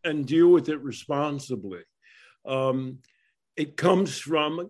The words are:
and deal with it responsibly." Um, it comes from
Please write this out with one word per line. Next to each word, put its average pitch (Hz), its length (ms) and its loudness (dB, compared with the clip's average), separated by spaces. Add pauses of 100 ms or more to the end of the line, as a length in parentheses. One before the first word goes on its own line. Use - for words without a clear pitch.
and 151 220 -4
deal 165 240 6
with 156 200 6
it 151 120 -6
responsibly." 131 1000 -6 (640)
Um, 131 540 -2 (560)
it 151 200 -8
comes 180 420 2
from 156 520 -4